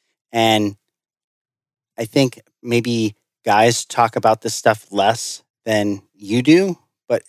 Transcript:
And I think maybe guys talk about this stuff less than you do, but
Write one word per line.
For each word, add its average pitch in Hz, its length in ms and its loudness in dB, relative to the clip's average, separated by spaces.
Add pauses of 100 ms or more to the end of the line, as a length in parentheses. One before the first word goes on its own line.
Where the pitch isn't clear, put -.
(320)
And 110 460 0 (1200)
I 117 80 -6
think 131 340 -2 (220)
maybe 117 540 -2 (280)
guys 113 420 2
talk 117 300 -2
about 110 260 0
this 110 140 -6
stuff 107 360 -2
less 101 520 -2 (220)
than 104 360 -2 (120)
you 104 280 -4
do, 170 360 2 (300)
but 117 220 -2